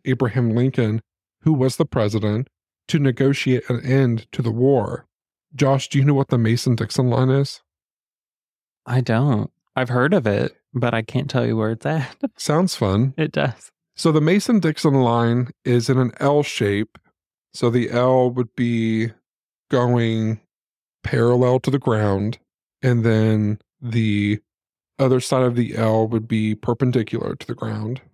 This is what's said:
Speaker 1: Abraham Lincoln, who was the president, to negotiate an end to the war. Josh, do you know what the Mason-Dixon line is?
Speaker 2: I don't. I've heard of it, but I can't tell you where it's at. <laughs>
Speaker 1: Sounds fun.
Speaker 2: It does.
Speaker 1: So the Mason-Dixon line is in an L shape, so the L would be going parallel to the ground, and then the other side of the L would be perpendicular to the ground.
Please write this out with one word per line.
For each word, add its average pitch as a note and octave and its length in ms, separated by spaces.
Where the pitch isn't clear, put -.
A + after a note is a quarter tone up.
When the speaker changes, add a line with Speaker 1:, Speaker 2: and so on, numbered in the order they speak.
Speaker 1:
Abraham B2 500
Lincoln, A#2+ 460
who D#3+ 120
was C3 240
the E3 80
president, G#2+ 600
to E3 120
negotiate C3+ 680
an A#2+ 160
end B2 460
to - 100
the A#2 100
war. B2 540
Josh, C3+ 340
do - 100
you C3+ 60
know D3 80
what C3+ 160
the C3 80
Mason-Dixon A#2 720
line B2+ 200
is? C#3 320
Speaker 2:
I B2 160
don't. A#2 500
I've B2+ 140
heard B2+ 240
of C3 140
it, G#2+ 280
but B2 200
I A2+ 80
can't C3+ 280
tell A#2+ 160
you A2+ 120
where A2 140
it's A2+ 140
at. D3 300
<laughs> - 100
Speaker 1:
Sounds E3+ 380
fun. A2 420
Speaker 2:
It D3+ 140
does. - 400
Speaker 1:
So - 160
the D3+ 100
Mason-Dixon E3 720
line A#2+ 560
is A#2+ 260
in C3 80
an B2+ 220
L C#3+ 240
shape, G#2 540
so A#2+ 140
the A#2 200
L B2+ 420
would B2 240
be A2+ 560
going A#2 680
parallel B2 580
to - 100
the C3+ 80
ground, G#2+ 580
and A#2+ 240
then A2 540
the G#2+ 600
other B2+ 220
side C3 220
of A#2+ 120
the A#2+ 220
L A2 280
would A2 220
be G#2+ 260
perpendicular A#2+ 840
to - 120
the B2 80
ground. A2 460